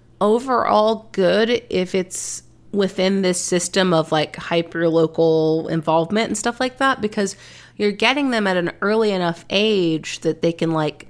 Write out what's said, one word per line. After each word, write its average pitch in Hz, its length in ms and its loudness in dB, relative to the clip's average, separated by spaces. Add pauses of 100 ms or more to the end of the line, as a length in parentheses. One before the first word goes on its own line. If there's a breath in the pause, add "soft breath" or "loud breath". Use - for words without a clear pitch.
(220)
overall 220 920 2
good 214 580 2
if 180 240 -2
it's - 480 -6 (280)
within 190 520 0
this 180 180 0
system 185 520 0
of, 156 180 2
like, 151 240 -2
hyper-local 165 1300 0
involvement 165 580 0
and 214 100 -4
stuff 240 220 -4
like 254 180 -4
that, 269 240 0
because 208 340 -4 (420 loud breath)
you're 208 140 0
getting 262 380 0
them 220 160 0
at 185 120 2
an 175 140 -2 (100)
early 214 300 2
enough 175 380 -2
age 185 680 0
that 156 240 -2
they 165 80 2
can, 165 200 -2
like, 156 380 -4